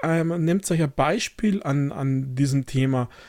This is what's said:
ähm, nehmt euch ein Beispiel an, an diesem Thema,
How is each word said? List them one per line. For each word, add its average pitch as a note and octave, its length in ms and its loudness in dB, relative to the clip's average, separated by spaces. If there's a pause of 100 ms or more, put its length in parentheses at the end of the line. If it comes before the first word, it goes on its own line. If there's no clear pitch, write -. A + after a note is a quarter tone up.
ähm, E3 420 0
nehmt F#3+ 260 0
euch E3 120 2
ein C#3+ 120 0
Beispiel G3 680 0
an, C#3+ 300 0
an C3+ 420 -2
diesem C3+ 320 0
Thema, C3 420 0 (200)